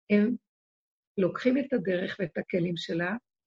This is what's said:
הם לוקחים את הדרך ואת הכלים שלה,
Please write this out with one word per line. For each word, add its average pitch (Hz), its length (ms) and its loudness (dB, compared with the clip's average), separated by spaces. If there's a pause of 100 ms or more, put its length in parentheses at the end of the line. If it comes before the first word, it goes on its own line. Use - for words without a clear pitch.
(100)
הם 208 260 4 (840)
לוקחים 226 400 2
את 269 140 -2
הדרך 185 480 -2
ואת 170 180 -4
הכלים 180 380 -2
שלה, 175 360 -4 (340)